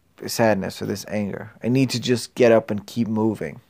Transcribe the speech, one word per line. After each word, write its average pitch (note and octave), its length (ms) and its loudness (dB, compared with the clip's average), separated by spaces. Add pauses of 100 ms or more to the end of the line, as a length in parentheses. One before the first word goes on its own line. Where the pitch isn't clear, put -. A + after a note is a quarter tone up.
(240)
sadness G#2 560 0
or G2+ 60 -6
this G2+ 220 -6
anger. G#2 440 -8 (100)
I A2+ 60 -4
need B2+ 220 2
to B2 100 -4
just A#2 340 -2
get A#2+ 180 6
up A2 180 4
and G#2 160 -6
keep A#2 220 -4
moving." G#2+ 600 -2